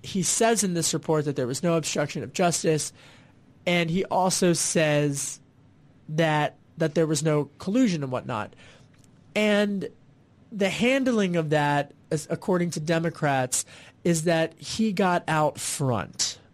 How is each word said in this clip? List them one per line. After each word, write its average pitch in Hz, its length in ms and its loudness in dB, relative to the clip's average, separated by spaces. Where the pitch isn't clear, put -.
he 185 220 -4
says 226 420 2
in 180 80 -2
this 165 200 -2
report 151 320 0
that 139 120 -4
there 127 100 -2
was 135 160 -6
no 170 140 2
obstruction 151 460 -4
of 120 100 -12
justice, 160 580 0
and 175 240 0
he 185 160 0
also 180 460 2
says 147 880 0
that, 156 460 0
that 160 160 0
there 165 140 4
was 156 160 0
no 151 340 2
collusion 190 460 0
and 131 80 -6
whatnot. 117 420 -6
And 208 540 0
the 196 180 0
handling 220 680 2
of 156 140 0
that, 147 420 2
as, 156 180 -4
according 175 420 0
to - 100 -6
Democrats, 151 840 0
is 170 180 2
that 165 340 0
he 220 360 -2
got 175 340 2
out 151 320 2
front. - 800 -4